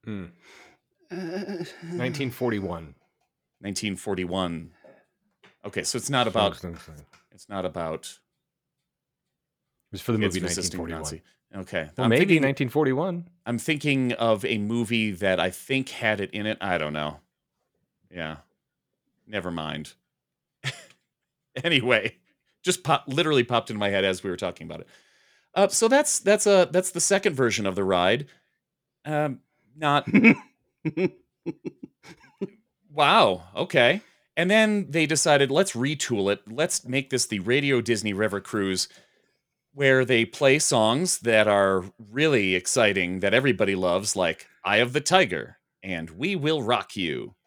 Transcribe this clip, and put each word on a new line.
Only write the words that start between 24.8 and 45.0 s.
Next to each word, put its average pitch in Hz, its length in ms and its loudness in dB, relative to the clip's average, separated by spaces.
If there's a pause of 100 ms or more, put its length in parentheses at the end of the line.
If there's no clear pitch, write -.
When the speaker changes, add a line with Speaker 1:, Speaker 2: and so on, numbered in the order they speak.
Speaker 3:
it. - 60 -20 (680)
Uh, 196 160 4
so - 180 2
that's, 269 320 2
that's 208 260 2
a, 190 240 6
that's 180 220 0
the 175 80 -6
second 196 360 2
version 113 300 0
of 95 100 0
the 98 100 0
ride. 95 400 4 (800)
Um, 151 340 -2 (380)
not 147 280 0 (800)
Speaker 2:
<laughs> 165 400 -2 (1700)
Speaker 3:
Wow. 143 520 4 (120)
Okay. 151 460 2 (360)
And 175 140 0
then 214 380 2
they 160 160 0
decided, 143 460 2
"Let's 180 220 2
retool 120 580 -2
it. 101 100 -2 (100)
Let's 151 340 -2
make 139 240 -4
this 123 160 -2
the 104 140 -4
Radio 131 400 0
Disney 110 340 -2
River 101 280 -2
Cruise, 95 480 -4 (840)
where 135 300 4
they 117 220 2
play 139 340 2
songs 131 600 2
that 110 280 4
are 98 380 4 (260)
really 120 440 2
exciting, 92 680 0
that 98 120 2
everybody 110 420 2
loves, 92 400 0
like 90 320 -2 (160)
Eye 101 140 2
of 123 160 2
the 143 80 0